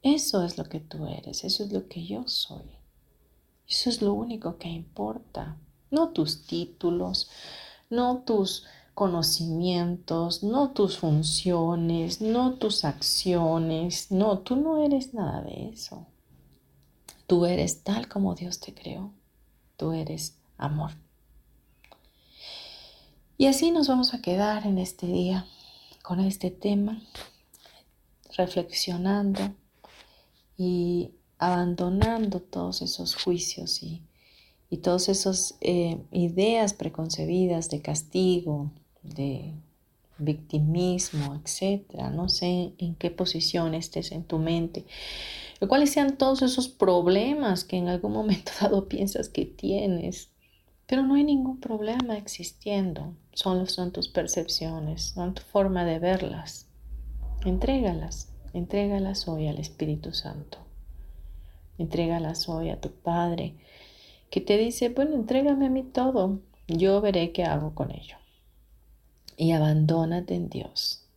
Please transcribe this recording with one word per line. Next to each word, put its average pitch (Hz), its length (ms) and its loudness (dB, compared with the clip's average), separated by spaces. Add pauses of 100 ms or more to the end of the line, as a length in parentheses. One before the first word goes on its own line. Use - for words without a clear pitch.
Eso 269 420 2
es 170 140 -4
lo 160 80 -6
que 160 140 -8
tú 156 260 -12
eres, - 380 -10
eso 190 200 -2
es 202 80 -6
lo 190 160 -4
que 170 160 -10
yo 214 240 -6
soy. - 540 -8 (880)
Eso - 180 2
es 233 120 -2
lo 202 120 4
único 220 440 -4
que - 100 -10
importa. 170 920 -8 (340)
No 330 180 4
tus - 360 -2
títulos, 175 840 -2 (600)
no 247 280 2
tus 208 480 0 (280)
conocimientos, 170 1500 0
no 262 280 2
tus 196 260 2
funciones, 165 1200 2
no 240 360 2
tus 214 280 0
acciones. 165 1300 0
No, 196 280 4
tú 247 180 -2
no 302 260 2
eres 277 300 0
nada - 300 -4
de - 260 -8
eso. - 360 -14 (1200)
Tú 175 180 6
eres 180 380 0
tal 226 260 -2
como 190 260 0
Dios 175 240 -8
te - 140 -16
creó. - 400 -12 (640)
Tú 160 160 -2
eres 156 440 -8 (200)
amor. 151 340 -4 (2500)
Y 269 80 6
así 277 260 6
nos 311 160 4
vamos 254 260 2
a 247 80 -8
quedar 208 460 0
en 190 120 2
este 180 280 -6
día 180 380 0 (580)
con 180 160 -2
este 190 320 0
tema, 208 500 0 (1300)
reflexionando 190 1160 0 (1040)
y 175 540 0 (300)
abandonando 180 960 2
todos 180 440 -6
esos 170 320 -4
juicios 175 680 -2
y, 165 220 -10 (680)
y - 80 -4
todas 180 320 2
esas, 190 500 0
eh, 170 380 0 (140)
ideas 202 640 2
preconcebidas 165 960 0
de 147 100 -4
castigo, 156 880 0 (300)
de 151 540 -6 (640)
victimismo, 151 1120 0 (100)
etcétera. 196 680 -2
No 170 180 -2
sé 180 480 0
en 170 160 -4
qué 170 160 -2
posición 170 640 0
estés 165 380 -6
en 165 120 -8
tu 165 140 -2
mente, 165 480 0 (760)
o 196 80 0
cuáles 285 240 8
sean 277 240 4
todos 269 280 4
esos 254 240 2
problemas 190 960 4
que - 140 -2
en 175 100 2
algún 180 240 0
momento 214 440 0
<laughs> - 60 -4
dado 196 260 4
piensas - 400 -2
que - 200 -2
tienes, 196 840 -2 (560)
pero 262 160 2
no 269 140 4
hay 285 80 8
ningún 262 360 2
problema 220 600 -2
existiendo. 180 960 -4 (180)
Solo 185 320 2
son 180 260 -2
tus - 180 -4
percepciones, 160 1040 -2
son 185 180 -2
tu - 80 -10
forma 190 440 2
de 165 120 0
verlas. 180 720 -2 (760)
Entrégalas, 185 880 0 (220)
entrégalas 196 760 -2
hoy 156 200 -2
al 151 100 -4
Espíritu 156 560 -6
Santo. 156 460 -8 (1160)
Entrégalas 165 680 -2
hoy 165 220 -4
a 160 100 -6
tu - 120 -8
Padre, 170 640 -2 (720)
que - 100 -2
te 202 160 2
dice, 233 340 2
"Bueno, 285 260 0
entrégame 269 500 2
a 262 40 2
mí 262 120 0
todo, 240 580 0 (280)
yo 190 340 4
veré 180 300 2
qué 180 120 0
hago 151 300 0
con - 160 -4
ello". - 280 -14 (1160)
Y 165 180 4
abandónate 165 800 4
en 175 140 -4
Dios - 680 -6